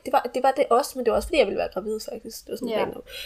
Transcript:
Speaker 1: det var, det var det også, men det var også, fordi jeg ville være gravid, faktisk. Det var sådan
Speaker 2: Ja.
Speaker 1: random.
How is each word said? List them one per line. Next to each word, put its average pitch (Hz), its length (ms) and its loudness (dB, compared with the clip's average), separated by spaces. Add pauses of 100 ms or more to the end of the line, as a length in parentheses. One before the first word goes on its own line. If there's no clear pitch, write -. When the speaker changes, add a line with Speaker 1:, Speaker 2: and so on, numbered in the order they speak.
Speaker 1:
det 262 80 -8
var, 269 220 2
det 254 80 -2
var 269 100 6
det 277 180 2
også, 247 280 2
men 247 60 -2
det 220 60 2
var 208 60 4
også, - 120 -2
fordi 330 100 0
jeg 220 80 8
ville 196 120 -4
være 175 100 0
gravid, 214 320 -4
faktisk. - 440 -12
Det - 60 -12
var 233 60 -6
sådan 240 120 -6
Speaker 2:
Ja. 220 140 0
Speaker 1:
random. - 200 -6 (240)